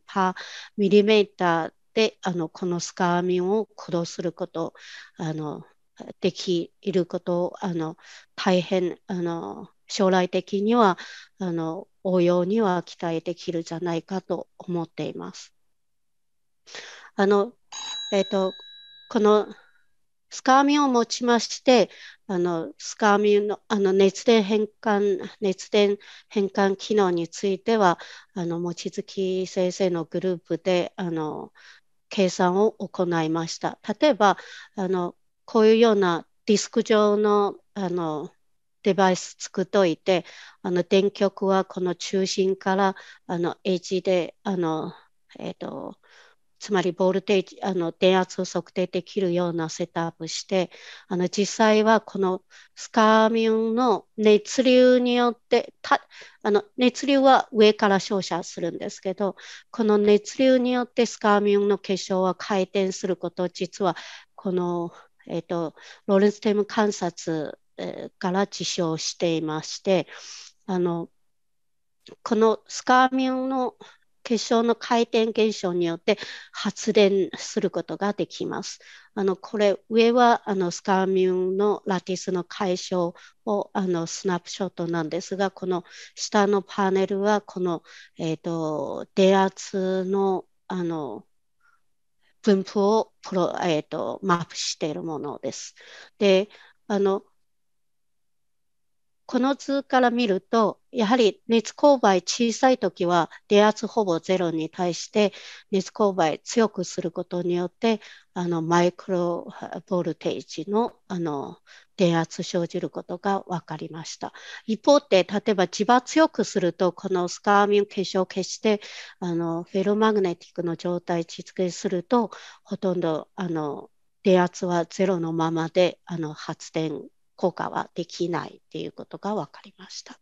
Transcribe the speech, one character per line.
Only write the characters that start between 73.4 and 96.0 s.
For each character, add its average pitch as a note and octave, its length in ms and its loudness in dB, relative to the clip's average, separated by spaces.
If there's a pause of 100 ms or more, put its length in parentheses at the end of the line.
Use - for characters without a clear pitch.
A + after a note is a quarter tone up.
ン C4 40 -4
の B3+ 260 -4 (480)
結 - 220 -2
晶 A#3 160 2
の A#3 140 2
回 A#3 280 0
転 A3+ 260 0
現 G#3+ 300 0
象 F3 140 -4
に F3 140 0
よ E3 80 -2
っ E3 40 -12
て G#3+ 200 0 (320)
発 - 420 -4
電 G3 440 4
す - 220 -8
る G3+ 120 0
こ F3 100 -4
と D#3+ 160 -10
が G3+ 160 -2
で E3 140 -4
き - 180 -10
ま F3 160 -6
す。 - 180 -14 (360)
あ G#3 80 -2
の、 F#3+ 120 0
こ - 220 -10
れ、 G#3 320 2
上 A3+ 220 4
は、 A#3+ 360 4
あ G#3 60 -2
の、 F#3+ 160 0
ス - 120 -8
カ F#3+ 240 2
ー - 20 0
ミ F#3+ 160 2
ュ F#3 100 2
ン F#3 240 -2
の G3+ 300 0
ラ F#3 140 -2
テ F#3 120 -6
ィ F3+ 40 -4
ス - 140 -6
の F3+ 120 -2
解 F#3 340 -4
消 F3+ 360 -2 (320)
を、 G#3 280 -4
あ F#3+ 140 -2
の、 E3+ 180 -2
ス - 220 -8
ナ F3+ 100 0
ッ E3+ 40 -6
プ - 100 -18
シ - 100 -10
ョ F#3+ 60 -2
ッ - 20 -8
ト E3+ 180 -6
な E3+ 160 -2
ん D3+ 60 -6
で E3 120 -4
す - 160 -8
が、 G3 120 0
こ - 160 -10
の F3+ 180 -2 (300)
下 - 320 0
の G3 160 2
パ F#3+ 300 -2
ネ F#3+ 160 2
ル G3 140 -4
は、 G#3 200 0
こ - 180 -14
の、 F3 220 -2 (380)
え D#3+ 140 -4
ー D#3 40 -4
と、 D#3 800 -6
電 G3 260 6
圧 F#3 640 -2
の、 G3 400 0 (220)
あ F#3 160 -6
の、 D#3 420 -8 (1160)
分 G3 180 4
布 G3 180 -6
を G#3 320 0 (120)
プ - 100 -12
ロ-、 F3+ 300 -2
え D#3+ 160 0
ー - 80 -8
と、 A#2 340 -8
マ F#3 200 0
ッ D#3+ 40 -8
プ - 100 -18
し - 220 -8
て E3 100 -6
い D3+ 60 -6
る F3+ 80 -10
も E3 160 -8
の C3+ 220 -10
で - 120 -8
す。 - 220 -16 (460)